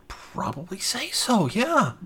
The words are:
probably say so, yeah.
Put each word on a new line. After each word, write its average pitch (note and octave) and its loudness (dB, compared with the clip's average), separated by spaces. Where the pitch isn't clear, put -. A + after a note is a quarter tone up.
probably - -8
say - -4
so, G3 2
yeah. A#3+ 2